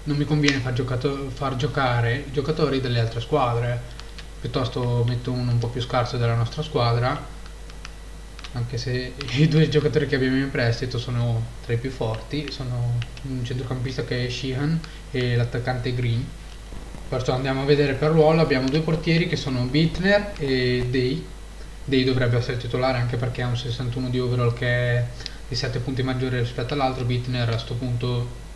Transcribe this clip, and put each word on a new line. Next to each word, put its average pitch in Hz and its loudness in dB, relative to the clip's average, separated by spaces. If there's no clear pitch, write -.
non 147 0
mi 147 2
conviene 143 4
far 123 -2
giocato-, 135 -2
far 135 -2
giocare 123 2
i - -8
giocatori 143 2
delle 120 2
altre 113 0
squadre, 120 2
piuttosto 120 0
metto 123 -2
uno 123 0
un 120 4
po' 117 0
più 117 -4
scarso 123 0
della 117 2
nostra 117 0
squadra, 123 2
anche 120 -4
se 127 -2
<laughs> 123 -4
i 156 6
due 156 6
giocatori 143 4
che 143 2
abbiamo 131 4
in 135 0
prestito 117 0
sono 120 0
tra 120 -2
i - 2
più 127 -2
forti, 123 -4
sono 120 -2
un 131 -4
centrocampista 123 -4
che 127 -2
è 120 -2
Sheehan 143 0
e 123 2
l'attaccante 120 0
Green. 120 0
Perciò 127 0
andiamo 135 0
a - 0
vedere 143 4
per 151 2
ruolo, 160 6
abbiamo 135 2
due 156 2
portieri 170 2
che 156 0
sono 127 0
Bittner 165 4
e 123 2
Day. 131 0
Day 131 4
dovrebbe 123 4
essere 117 0
titolare 127 0
anche 120 0
perché 123 -2
ha 123 0
un 120 0
sessantuno 123 -2
di 127 0
overall 123 2
che 123 0
è 120 2
di 113 -4
sette 120 -2
punti 135 -2
maggiore 127 0
rispetto 120 -2
all'altro. 131 0
Bittner 123 0
a 117 0
sto - -6
punto 120 -2